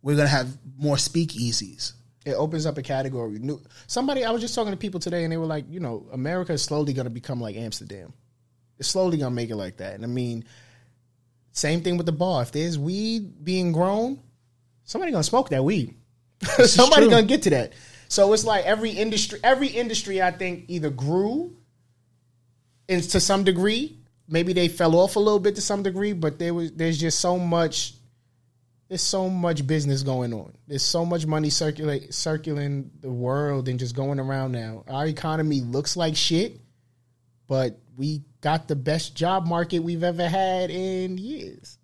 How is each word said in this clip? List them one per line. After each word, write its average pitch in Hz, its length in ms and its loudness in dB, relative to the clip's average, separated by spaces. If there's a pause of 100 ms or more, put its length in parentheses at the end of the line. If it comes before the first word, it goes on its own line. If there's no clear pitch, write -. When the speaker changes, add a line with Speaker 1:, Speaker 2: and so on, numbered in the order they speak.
Speaker 1:
We're 147 140 0
gonna 147 120 4
have 131 200 2 (280)
more 143 200 0
speakeasies." 117 960 -4 (320)
Speaker 2:
It 143 100 -4
opens 156 320 -2
up 147 100 -4
a 143 60 -8
category. 127 560 -6
New, 131 240 -8 (240)
somebody, 269 380 -2
I 233 80 0
was 233 80 0
just 233 160 -6
talking 214 160 -2
to 190 40 -6
people 185 220 -6
today, 170 240 -4
and 160 100 -2
they 165 40 -2
were 165 100 -2
like, 156 240 -4
you 175 80 -12
know, 120 340 -8
America 170 400 -4
is 147 100 -2
slowly 147 300 -2
gonna 127 180 -4
become 120 300 -8
like 107 140 -8
Amsterdam. 107 580 -12 (680)
It's 139 80 -6
slowly 185 280 2
gonna 135 180 -2
make 120 160 -4
it 110 60 -6
like 98 200 -8
that. 95 180 -10
And 101 80 -12
I 120 60 -8
mean, 120 360 -4 (1080)
same 160 300 0
thing 175 140 0
with 170 100 -2
the 170 60 0
bar. 160 300 0
If 117 80 -4
there's 160 280 -2
weed 202 680 -4
being 180 260 0
grown, 202 480 0 (680)
somebody 359 280 -4
gonna 175 120 2
smoke - 260 2
that 135 120 2
weed. 151 320 0 (240)
<laughs> - 220 -20
Speaker 1:
This - 180 -2
is - 160 10
Speaker 2:
Somebody 277 280 10
Speaker 1:
true. 233 80 10
Speaker 2:
gonna 226 160 8
get 262 160 4
to 190 80 4
that. 131 220 2 (360)
So 202 240 6
it's 214 120 4
like 214 200 2
every 214 260 2
industry, 214 540 -2
every 262 240 6
industry, 220 520 -2
I 180 120 4
think, 180 360 -6
either 160 220 -2
grew 196 680 -2 (1300)
in, 185 120 2
to 180 200 0
some 196 240 2
degree. 202 520 2 (320)
Maybe 170 240 0
they 175 160 4
fell 170 280 2
off 190 200 4
a 208 40 2
little 208 200 4
bit 202 140 2
to 208 60 -8
some 202 240 -2
degree, 196 280 -2
but 156 260 -2
there 170 160 -2
was, 170 180 -4
there's 160 260 0
just 160 220 0
so 180 180 2
much, 170 560 0 (920)
there's 185 140 -4
so 190 280 0
much 170 360 0
business 139 360 0
going 127 320 -2
on. 98 180 -12 (160)
There's 139 160 -4
so 170 200 0
much 170 220 -2
money 156 240 0
circulate, 151 600 -2
circulating 147 800 -4 (100)
the 131 100 -10
world 131 580 -2
and 127 100 -2
just 120 180 -6
going 139 240 -2
around 131 320 -4
now. 113 360 -8
Our 139 180 -4
economy 156 540 0
looks 127 360 -2
like 160 200 0
shit, - 440 0 (840)
but 131 320 -2 (180)
we 143 260 -4 (180)
got 156 280 -2
the 151 80 0
best 151 400 -2
job 180 300 0
market 170 340 0
we've 170 240 -2
ever 175 240 0
had 185 420 0
in 185 480 -4
years. - 640 -12